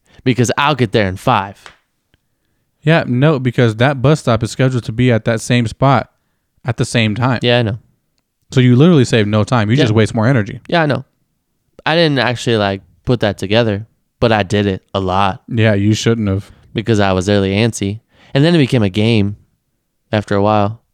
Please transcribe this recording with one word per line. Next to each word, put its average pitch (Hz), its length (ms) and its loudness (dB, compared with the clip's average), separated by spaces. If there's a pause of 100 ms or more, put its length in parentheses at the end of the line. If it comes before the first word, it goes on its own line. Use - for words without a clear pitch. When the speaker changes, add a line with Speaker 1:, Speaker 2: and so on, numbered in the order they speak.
(240)
Speaker 1:
because 123 340 0
I'll 143 180 0
get 117 160 -2
there 107 160 0
in 92 100 -6
five." 101 540 -4 (1080)
Speaker 2:
Yeah, 156 260 2
no, 135 320 2
because 120 380 0
that 131 240 0
bus 131 180 2
stop 120 240 -2
is 107 80 -4
scheduled 131 320 -2
to - 80 -8
be 123 200 0
at 110 140 0
that 113 140 -2
same 120 280 -2
spot 131 440 0 (540)
at 117 120 -4
the - 80 -2
same 110 300 -2
time. 123 260 -2
Speaker 1:
Yeah, 120 180 2
I - 40 2
know. 107 160 -4 (720)
Speaker 2:
So - 100 0
you 123 140 6
literally 147 300 4
save 110 220 0
no 107 160 0
time. 110 280 0
You 117 60 2
Speaker 1:
Yeah. 151 80 2
Speaker 2:
just 107 80 0
waste 107 200 2
more 113 140 0
energy. 120 320 -2 (100)
Speaker 1:
Yeah, 170 140 0
I - 20 0
know. 131 180 -4 (800)
I 151 100 -2
didn't 156 240 2
actually, 117 380 0
like, 98 260 -2 (200)
put 123 180 0
that 104 180 -2
together, 107 480 -2 (320)
but 120 120 2
I 107 120 2
did 101 240 0
it 95 160 -4 (100)
a 98 60 -2
lot. 95 480 -2
Speaker 2:
Yeah, 110 260 0
you 101 220 2
shouldn't 117 320 -2
have. 98 240 -4 (220)
Speaker 1:
Because 110 260 0
I 98 140 2
was 92 140 -2
really 98 280 2
antsy. 107 460 -2 (320)
And 143 120 2
then 175 80 2
it 175 60 4
became 123 240 2
a 101 60 0
game 104 480 0 (760)
after 104 240 -2
a 101 80 0
while. 107 380 0 (120)